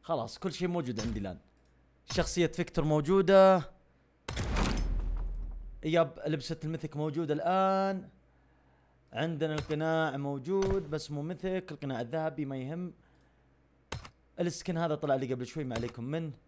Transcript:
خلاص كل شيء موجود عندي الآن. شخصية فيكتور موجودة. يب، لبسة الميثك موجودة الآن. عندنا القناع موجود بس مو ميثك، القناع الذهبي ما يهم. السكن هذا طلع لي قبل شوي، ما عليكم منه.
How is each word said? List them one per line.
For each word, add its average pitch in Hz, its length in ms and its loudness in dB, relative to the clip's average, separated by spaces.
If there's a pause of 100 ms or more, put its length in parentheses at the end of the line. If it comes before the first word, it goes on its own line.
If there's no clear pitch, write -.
خلاص 123 360 -4
كل 190 140 -4
شيء 180 160 -2
موجود 127 320 -2
عندي 110 180 -4
الآن. 95 200 -6 (720)
شخصية 170 340 2
فيكتور 165 380 -2
موجودة. 185 840 8 (2250)
يب، 160 280 4 (140)
لبسة 156 380 -2
الميثك 151 320 -6
موجودة 151 380 -2
الآن. 190 720 2 (1040)
عندنا 156 420 -2
القناع 156 600 0
موجود 151 760 0
بس 151 200 -6
مو 147 120 -4
ميثك، 185 480 -4
القناع 139 300 -6
الذهبي 156 440 -4
ما 135 120 -6
يهم. 160 360 -6 (1500)
السكن 175 380 -2
هذا 160 160 2
طلع 143 200 2
لي 131 200 0
قبل 123 120 -6
شوي، 147 180 -6
ما 123 100 -4
عليكم 117 300 -6
منه. 156 280 -4 (160)